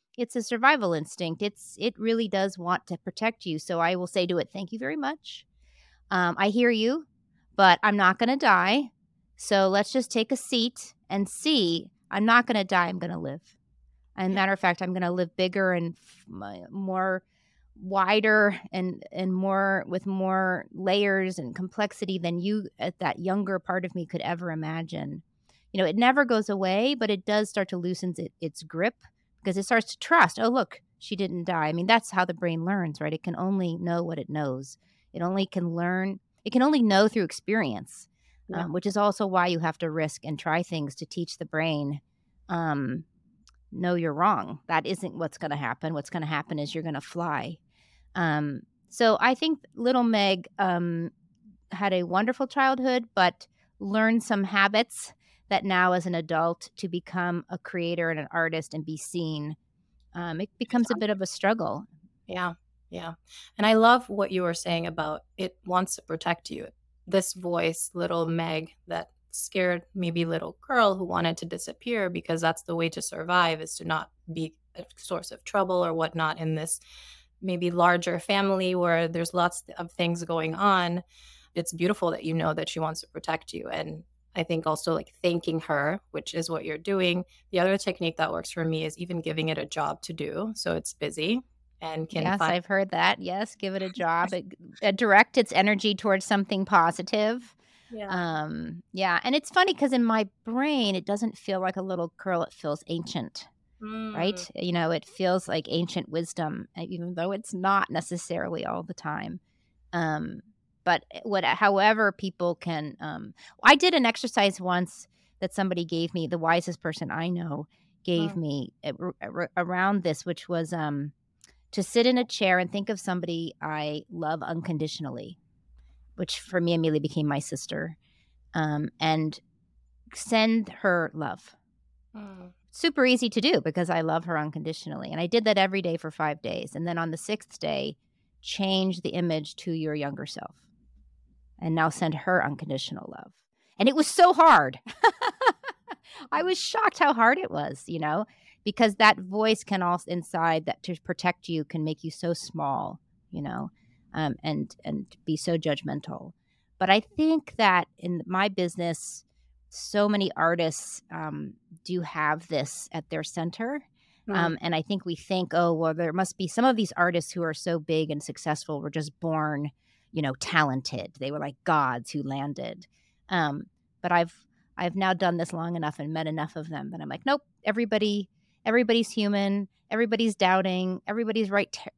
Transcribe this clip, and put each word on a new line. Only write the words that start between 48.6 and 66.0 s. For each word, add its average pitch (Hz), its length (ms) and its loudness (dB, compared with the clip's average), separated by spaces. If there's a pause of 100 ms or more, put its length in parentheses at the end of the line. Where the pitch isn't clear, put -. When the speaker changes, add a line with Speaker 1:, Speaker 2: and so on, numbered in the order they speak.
Speaker 1:
so 226 320 4
I 254 140 4
think 320 280 -2 (120)
little 247 280 2
Meg, 202 440 2 (100)
um, 175 540 0 (600)
had 196 220 0
a 180 100 2
wonderful 214 440 0
childhood, 254 680 2
but 180 320 2 (320)
learned 220 440 2
some 202 220 0
habits 202 680 2 (360)
that - 140 2
now 185 300 4
as 180 120 2
an 175 100 -2
adult 165 640 0
to 190 120 -6
become 175 600 -4
a 185 80 -8
creator 170 520 -2
and 156 100 -2
an 151 120 -6
artist 165 420 -2
and 156 120 -6
be 156 120 -8
seen, 156 580 -6 (580)
um, 175 280 -6
it 208 160 -6
becomes 240 340 0
a 220 60 0
bit 220 120 0
of 196 120 0
a 190 60 -2
struggle. 196 580 -2 (420)
Speaker 2:
Yeah, 180 260 -4 (360)
yeah. 170 240 -10 (440)
And 208 100 2
I 220 60 8
love 233 360 6
what 196 220 -2
you 185 100 0
were 170 140 0
saying 170 320 -2
about 156 340 -6 (160)
it 185 180 -6 (100)
wants 185 320 0
to - 40 -14